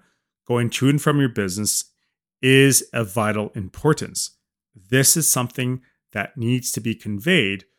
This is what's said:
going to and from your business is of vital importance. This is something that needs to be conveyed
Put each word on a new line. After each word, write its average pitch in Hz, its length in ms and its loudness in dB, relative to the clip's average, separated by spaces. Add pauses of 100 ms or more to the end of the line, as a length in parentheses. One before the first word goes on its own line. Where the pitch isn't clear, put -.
(480)
going 120 220 0
to - 180 0
and 143 140 2
from 143 180 2
your 135 80 4
business 104 640 -4 (500)
is 135 420 6 (100)
of 110 180 -4
vital 104 420 -2
importance. 101 840 -4 (520)
This 135 280 4
is 151 120 0
something 127 520 -4 (320)
that 98 240 -8
needs 123 340 -2
to - 80 -6
be 113 160 -4
conveyed 104 720 -2 (140)